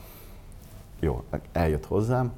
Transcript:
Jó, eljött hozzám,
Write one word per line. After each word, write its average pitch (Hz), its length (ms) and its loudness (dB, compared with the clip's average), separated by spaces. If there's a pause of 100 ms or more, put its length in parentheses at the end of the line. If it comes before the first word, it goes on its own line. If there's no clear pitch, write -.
(1000)
Jó, 65 240 2 (280)
eljött 80 340 4
hozzám, 120 520 4